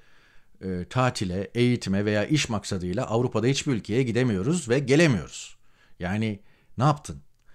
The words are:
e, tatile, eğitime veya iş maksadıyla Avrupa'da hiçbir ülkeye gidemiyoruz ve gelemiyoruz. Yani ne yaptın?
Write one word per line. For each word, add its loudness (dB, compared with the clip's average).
e, -4
tatile, -2
eğitime 2
veya 2
iş 0
maksadıyla -4
Avrupa'da 0
hiçbir 0
ülkeye 0
gidemiyoruz 0
ve 2
gelemiyoruz. 2
Yani -4
ne 2
yaptın? -2